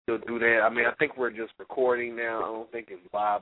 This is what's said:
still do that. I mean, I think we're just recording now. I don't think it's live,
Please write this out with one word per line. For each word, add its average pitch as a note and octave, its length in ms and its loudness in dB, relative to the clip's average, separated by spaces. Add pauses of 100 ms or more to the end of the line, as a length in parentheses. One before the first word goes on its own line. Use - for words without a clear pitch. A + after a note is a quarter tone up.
still A2+ 160 -2 (100)
do A#2 100 -4
that. A#2 240 4
I G#2+ 60 6
mean, A#2+ 160 2
I A#2+ 140 2
think D3 180 0
we're B2 140 0
just A2 280 -10
recording A#2+ 560 0
now. A2+ 260 -4
I G#2+ 120 -2
don't A2+ 180 -10
think A#2 200 -10
it's F#2 100 -14 (140)
live, G#2 280 2